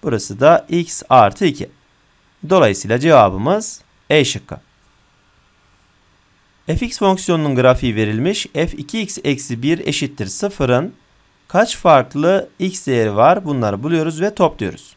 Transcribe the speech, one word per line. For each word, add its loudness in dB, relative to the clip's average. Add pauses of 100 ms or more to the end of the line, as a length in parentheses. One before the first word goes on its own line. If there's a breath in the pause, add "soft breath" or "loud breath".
Burası -6
da 4
x -4
artı 4
iki. -4 (800)
Dolayısıyla 2
cevabımız 2 (280)
E 4
şıkkı. -10 (2000)
F -2
X -10
fonksiyonunun 0
grafiği 2
verilmiş. -2
F -4
iki -8
x -8
eksi -4
bir -2
eşittir -6
sıfırın -2 (540)
kaç 0
farklı 2 (100)
x -6
değeri 0
var? 4
Bunları -4
buluyoruz -4
ve -4
topluyoruz. -4